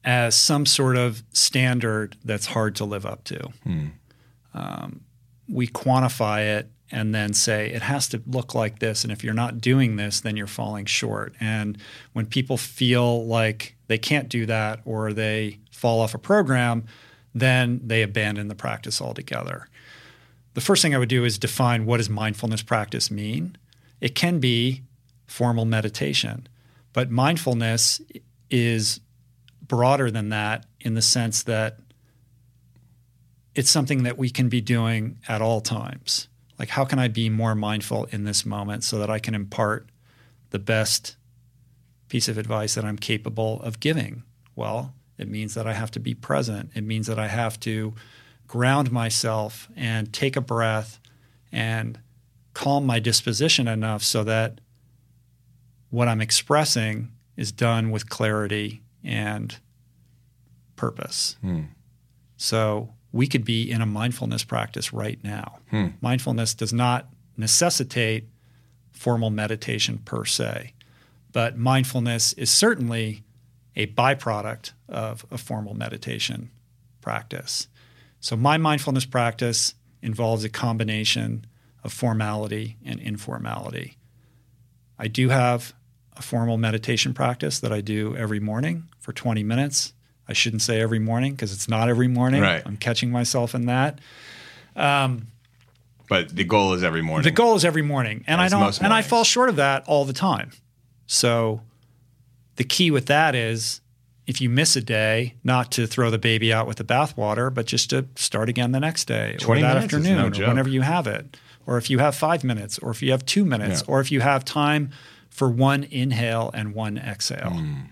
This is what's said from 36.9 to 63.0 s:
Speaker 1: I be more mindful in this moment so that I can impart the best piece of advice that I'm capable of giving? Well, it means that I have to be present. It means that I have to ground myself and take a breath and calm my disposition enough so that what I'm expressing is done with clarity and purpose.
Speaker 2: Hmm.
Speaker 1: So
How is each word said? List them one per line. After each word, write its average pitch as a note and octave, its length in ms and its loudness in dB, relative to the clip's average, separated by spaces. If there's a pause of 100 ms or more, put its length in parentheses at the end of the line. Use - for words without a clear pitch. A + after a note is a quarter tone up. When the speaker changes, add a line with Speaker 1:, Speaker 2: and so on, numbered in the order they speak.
Speaker 1:
I B2+ 80 2
be A2+ 220 0
more A2 260 0
mindful G#2+ 500 -2
in G#2 200 -8
this G#2 200 -2
moment G#2 380 -6
so G#2+ 160 -2
that G#2 100 -2
I G#2+ 100 -2
can A2 160 -4
impart G#2 540 -2 (600)
the G2+ 80 -4
best G#2+ 560 0 (960)
piece - 180 0
of A2 100 -4
advice G#2+ 380 -2
that G#2+ 100 -4
I'm G#2+ 120 -6
capable A2 680 -2
of A2+ 160 -8
giving? A#2+ 440 -2 (320)
Well, A#2 380 -6 (240)
it G2+ 120 -10
means G#2+ 260 -8
that A2 120 -6
I A2 60 -4
have A2 180 -6
to - 80 -8
be A#2 140 -6
present. A#2+ 600 -4
It A2 80 -4
means A2 240 -4
that A2+ 120 -4
I G#2+ 80 -4
have A2 340 -4
to A2 320 -4 (540)
ground B2+ 440 2
myself A2+ 840 -2
and A2+ 360 -4
take C3+ 240 0
a C#3 60 0
breath A2+ 580 -2 (520)
and A2+ 480 -4 (540)
calm C#3+ 320 0
my A#2 140 2
disposition A#2 680 2
enough A2 360 -2
so A2 200 0
that A2 360 0 (1300)
what A#2+ 180 2
I'm A2 140 2
expressing A2+ 880 2 (260)
is G#2 140 -6
done A2+ 400 2
with G#2+ 180 -4
clarity G#2+ 720 -2 (220)
and G#2+ 540 -6 (1160)
purpose. - 640 -6
Speaker 2:
Hmm. F2 200 -2 (760)
Speaker 1:
So A2 520 -2 (240)